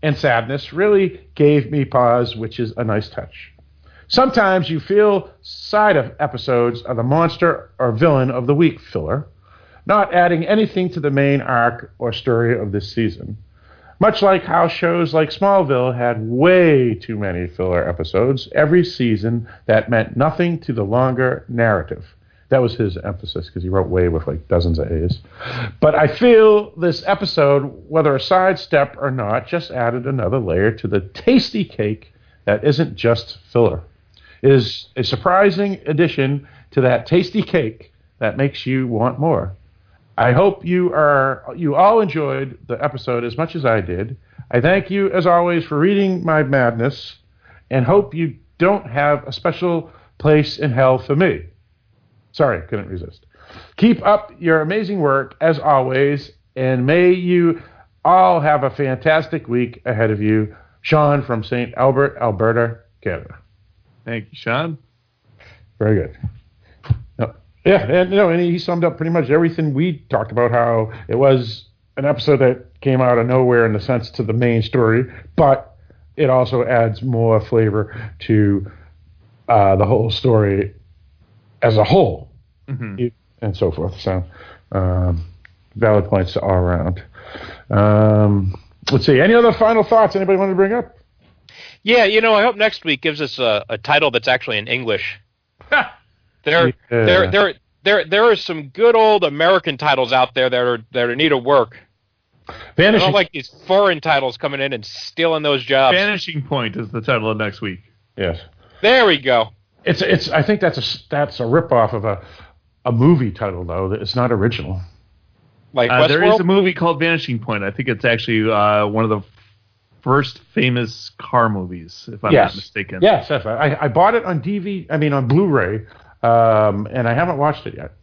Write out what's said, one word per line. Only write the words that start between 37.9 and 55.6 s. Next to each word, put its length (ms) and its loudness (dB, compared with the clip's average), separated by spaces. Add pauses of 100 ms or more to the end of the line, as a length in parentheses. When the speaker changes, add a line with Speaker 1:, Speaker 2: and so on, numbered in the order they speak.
Speaker 1:
that 180 -2
makes 300 -4
you 200 -2
want 320 -2
more. 380 -2 (600)
I 140 2
hope 340 2
you 280 -2
are, 500 0 (140)
you 180 -2
all 260 4
enjoyed 580 -4 (100)
the 60 -4 (100)
episode 400 -4
as 140 -6
much 180 -6
as 80 -8
I 160 2
did. 360 -8 (360)
I 80 2
thank 300 0
you, 200 0
as 160 0
always, 380 2
for 140 -6
reading 460 0
my 200 2
madness 720 -2 (540)
and 160 0
hope 280 2
you 220 -4 (220)
don't 280 0
have 400 0
a 60 -12
special 580 -4 (280)
place 400 2
in 120 -2
hell 280 2
for 180 -4
me. 300 0 (840)
Sorry, 340 0
couldn't 220 -10
resist. 380 -14 (500)
Keep 280 2
up 360 0
your 200 2
amazing 380 -4
work, 420 0
as 200 0